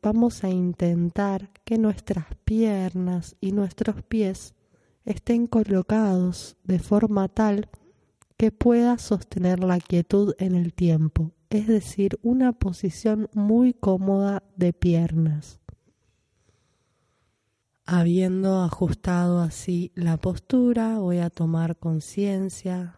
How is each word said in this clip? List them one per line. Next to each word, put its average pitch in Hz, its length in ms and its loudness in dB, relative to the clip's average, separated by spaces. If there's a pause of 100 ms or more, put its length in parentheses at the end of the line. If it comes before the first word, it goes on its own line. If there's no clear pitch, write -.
vamos 226 400 0
a 196 60 -2
intentar 180 1000 -2 (140)
que 226 140 -2
nuestras 202 480 -2 (180)
piernas 185 960 -2
y 190 140 -4
nuestros 202 500 -2
pies 202 500 -4 (520)
estén 233 420 -2
colocados 196 1160 0
de 185 140 0
forma 208 500 0
tal 208 400 0 (640)
que 220 160 2
pueda 240 460 4
sostener 185 680 -2
la 180 160 2
quietud 196 600 0
en 185 160 0
el 175 180 0
tiempo, 160 580 2 (180)
es 214 180 -2
decir, 202 540 0
una 254 300 2
posición 214 840 -2
muy 226 400 4
cómoda 196 680 0 (140)
de 175 160 2
piernas. 165 880 0 (2250)
Habiendo 185 760 2
ajustado 175 800 0
así 175 560 -4
la 165 220 0
postura, 226 840 0
voy 180 200 0
a 170 100 -2
tomar 165 480 -2
conciencia 180 1200 -6